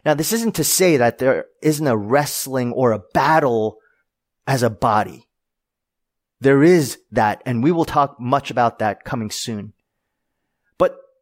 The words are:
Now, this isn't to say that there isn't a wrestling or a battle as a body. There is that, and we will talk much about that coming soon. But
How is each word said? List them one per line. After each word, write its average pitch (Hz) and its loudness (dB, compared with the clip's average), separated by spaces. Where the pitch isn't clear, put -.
Now, 156 2
this 156 -6
isn't 226 -2
to 160 -2
say 175 2
that 120 2
there 127 0
isn't 151 0
a 120 2
wrestling 127 -2
or 123 0
a 104 -4
battle 135 0
as 127 0
a 120 4
body. 107 -2
There 139 4
is 165 4
that, 107 0
and 120 -2
we 147 2
will 165 0
talk 143 -2
much 127 -2
about 117 0
that 104 -4
coming 110 -6
soon. 107 -10
But 180 0